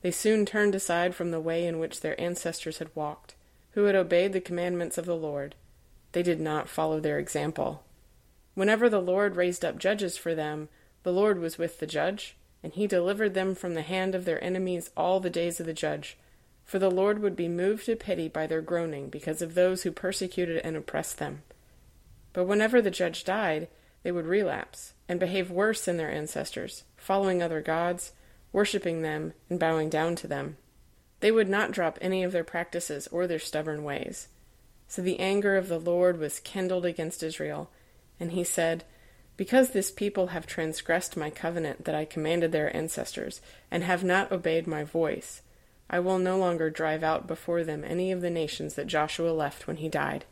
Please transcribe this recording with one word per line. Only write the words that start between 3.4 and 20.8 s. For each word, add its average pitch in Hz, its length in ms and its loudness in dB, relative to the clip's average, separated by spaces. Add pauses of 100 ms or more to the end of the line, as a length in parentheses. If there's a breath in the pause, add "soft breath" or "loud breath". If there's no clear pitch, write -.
who 208 140 4
had 202 100 6
obeyed 180 380 4
the 185 80 0
commandments 175 560 -2
of 170 80 -4
the 175 100 0
Lord. 147 400 -6 (560)
They 175 100 0
did 175 180 2
not 156 300 -2
follow 160 300 0
their 151 180 0
example. 147 680 -2 (680)
Whenever 214 360 6
the 208 120 4
Lord 185 340 4
raised 175 300 2
up 135 140 -2
judges 196 360 0
for 165 200 -2
them, 151 340 -4 (320 soft breath)
the 180 120 0
Lord 196 260 4
was 165 180 -4
with 170 220 -4
the 156 80 -4
judge, 160 500 -4 (240)
and 147 120 -10
he 208 120 0
delivered 196 480 2
them 190 220 0
from 180 180 -4
the 160 80 -2
hand 185 320 0
of 185 120 -2
their 165 180 0
enemies 185 520 -2
all 185 240 4
the 185 120 -2
days 170 280 -2
of 170 60 -6
the 160 80 -6
judge. 151 420 -4 (480 soft breath)
For - 140 -4
the 190 140 4
Lord 202 280 4
would 196 160 0
be 170 120 -2
moved 185 380 0
to 226 100 0
pity 170 320 -4
by 156 180 -2
their 160 160 0
groaning 160 480 -2
because 156 320 -6
of 165 140 -4
those 180 260 4
who 180 100 -2
persecuted 180 720 -2
and 160 140 -4
oppressed - 400 -4